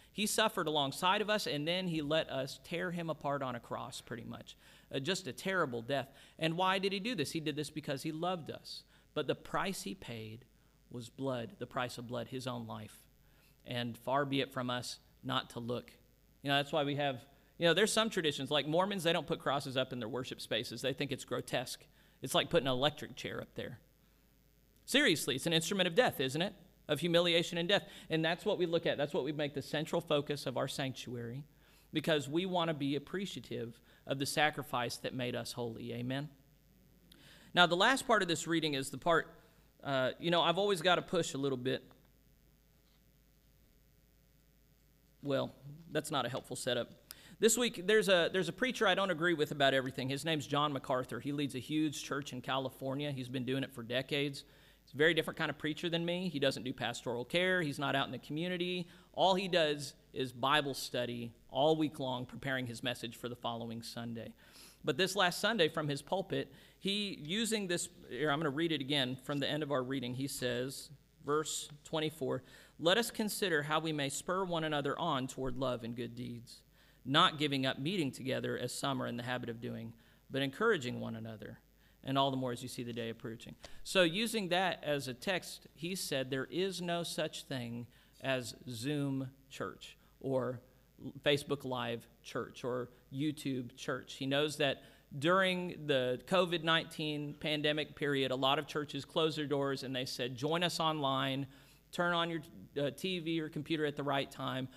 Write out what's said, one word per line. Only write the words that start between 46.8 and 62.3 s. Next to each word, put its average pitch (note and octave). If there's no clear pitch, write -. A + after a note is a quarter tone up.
This A3
week, A3+
there's G3+
a, F3
there's F#3
a E3
preacher A#3+
I F3+
don't F#3+
agree E3+
with D3
about C#3
everything. B2+
His C#3
name's C3+
John D3
MacArthur. B2+
He C#3
leads C#3+
a B2+
huge D3+
church C#3+
in B2+
California. C3+
He's C3
been B2+
doing C3+
it -
for A#2+
decades. C#3
He's -
a -
very D#3+
different D#3
kind D#3
of -
preacher D#3
than E3
me. F3
He D3+
doesn't C3+
do C3
pastoral A#2+
care. F3+
He's C#3+
not C3+
out C3+
in -
the B2+
community. F3+
All F3+
he F#3+
does D3+
is C3
Bible C3+
study A#2+
all D#3
week D#3
long, B2+
preparing C3